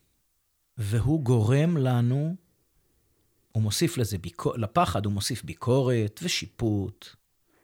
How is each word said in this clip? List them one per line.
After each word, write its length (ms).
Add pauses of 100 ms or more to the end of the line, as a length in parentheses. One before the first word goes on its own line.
(800)
והוא 440
גורם 540
לנו, 600 (1160)
הוא 100
מוסיף 360
לזה 200
ביקו-, 380
לפחד 480
הוא 80
מוסיף 300
ביקורת 800
ושיפוט 880 (560)